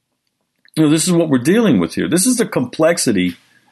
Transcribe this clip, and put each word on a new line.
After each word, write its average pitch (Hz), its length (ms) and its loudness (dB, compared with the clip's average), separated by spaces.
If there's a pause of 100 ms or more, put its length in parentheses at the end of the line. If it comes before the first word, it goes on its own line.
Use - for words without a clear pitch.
(760)
You 156 60 0
know, 151 80 2
this 160 160 0
is 180 80 0
what 165 160 0
we're 135 80 2
dealing 160 420 2
with 80 140 -4
here. 90 160 -4
This 180 160 0
is 254 100 0
the 220 80 0
complexity 127 920 -2 (340)